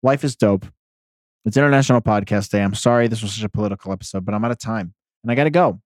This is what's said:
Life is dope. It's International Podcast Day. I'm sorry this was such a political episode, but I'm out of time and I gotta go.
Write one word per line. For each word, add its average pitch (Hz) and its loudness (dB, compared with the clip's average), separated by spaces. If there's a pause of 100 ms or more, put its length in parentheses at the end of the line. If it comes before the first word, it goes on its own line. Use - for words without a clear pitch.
Life 135 0
is 143 -4
dope. 101 0 (760)
It's 107 -2
International 139 4
Podcast 104 -2
Day. 101 0
I'm 98 0
sorry 120 2
this 110 -4
was 101 -6
such 107 -8
a 104 -4
political 101 -4
episode, 95 -10
but 101 -4
I'm 107 -2
out 120 0
of 120 -4
time 104 -8 (280)
and 117 -2
I - 2
gotta 143 2
go. 131 2